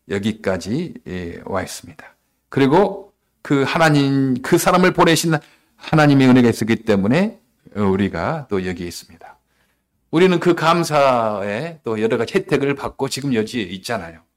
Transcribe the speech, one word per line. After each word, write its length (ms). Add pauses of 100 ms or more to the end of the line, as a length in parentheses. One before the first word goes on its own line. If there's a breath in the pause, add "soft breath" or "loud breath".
여기까지, 840 (120)
예, 380
와 160
있습니다. 420 (460)
그리고 640 (280)
그 220
하나님, 800
그 160
사람을 360
보내신 400 (420 soft breath)
하나님의 520
은혜가 220
있었기 280
때문에, 600 (360)
어, 80
우리가 680
또 160
여기 200
있습니다. 520 (720)
우리는 300
그 160
감사에 1300
또 180
여러 160
가지 180
혜택을 400
받고 340
지금 240
여기 280
있잖아요. 600 (160)